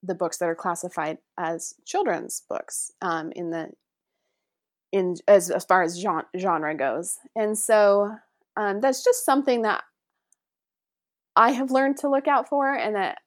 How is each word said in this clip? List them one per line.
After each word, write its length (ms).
the 140
books 220
that 100
are 80
classified 600
as 380
children's 640
books, 440
um, 340
in 140
the, 220
in, 240
as, 220
as 160
far 180
as 160
gen-, 260
genre 380
goes. 420
And 220
so, 580
um, 240
that's 240
just 220
something 380
that 200
I 160
have 200
learned 260
to 120
look 180
out 200
for, 260
and 220
that 320